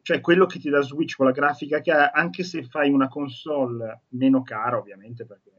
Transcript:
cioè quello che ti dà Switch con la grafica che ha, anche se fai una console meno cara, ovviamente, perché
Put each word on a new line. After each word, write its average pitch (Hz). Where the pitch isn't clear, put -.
cioè 165
quello 175
che 180
ti 151
dà 143
Switch 139
con 135
la 131
grafica 143
che 170
ha, 147
anche 175
se 160
fai 143
una 135
console 127
meno 131
cara, 120
ovviamente, 104
perché -